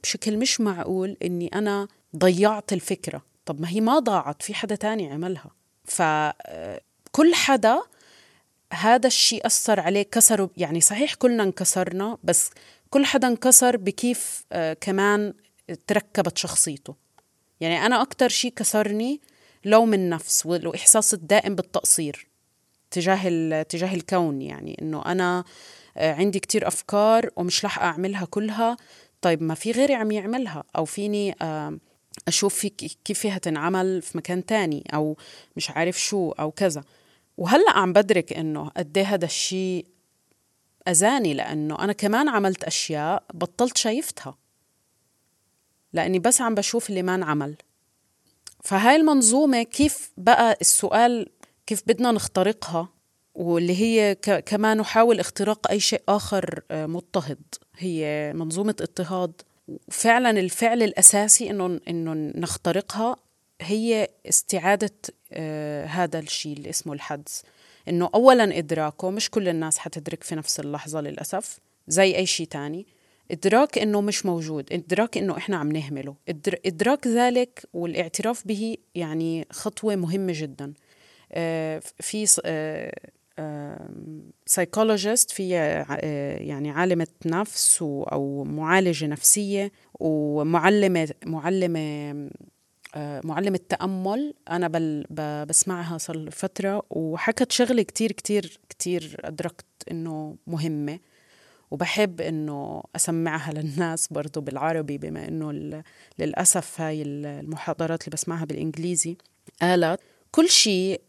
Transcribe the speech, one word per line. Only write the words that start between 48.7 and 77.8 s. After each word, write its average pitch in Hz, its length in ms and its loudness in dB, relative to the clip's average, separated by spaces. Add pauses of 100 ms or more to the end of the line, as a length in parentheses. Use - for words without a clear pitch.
المنظومة 269 680 4
كيف - 540 0
بقى 226 440 6
السؤال 233 680 4 (380)
كيف 214 200 -4
بدنا 233 240 4
نخترقها، 190 800 0 (460)
واللي 170 460 2
هي 214 340 4
ك-، 190 300 0
كمان 214 320 4
نحاول 220 440 4
اختراق - 500 -2
أي 208 100 2
شيء - 280 0
آخر، 196 520 0 (100)
آه، 156 160 -4
مضطهد. 160 560 -4 (360)
هي 151 560 -4
منظومة 165 460 -2
اضطهاد. 180 520 -4 (360)
وفعلًا 233 640 2
الفعل 226 520 2
الأساسي 208 680 4
إنه، 180 380 -2
إنه 165 240 -4 (280)
نخترقها 196 760 -2 (440)
هي 220 480 0 (200)
استعادة، 196 640 0 (380)
آه، 151 540 -6
هذا 165 320 -2
الشيء 151 380 -8
اللي 147 140 -12
اسمه 160 220 -6
الحدس، 147 500 -10 (460)
إنه 175 260 0
أولًا 233 440 8
إدراكه. 160 520 -4
مش 214 200 -4
كل 196 180 -2
الناس 160 300 -2
حتدرك 160 460 -10
في - 100 -8
نفس 156 260 -6
اللحظة 147 400 -8
للأسف - 580 -8 (300)
زي 185 280 4
أي 185 100 0
شيء 170 200 -2
تاني، 151 400 -10 (440)
إدراك 202 480 2
إنه 208 220 2
مش 202 260 -2
موجود، 156 460 -4
إدراك 185 460 -2
إنه 185 180 -2
إحنا 196 200 -4
عم 151 160 -2
نهمله، 139 420 -6 (140)
إدر-، 175 380 -4
إدراك 208 400 0
ذلك 247 640 0
والاعتراف 175 760 -4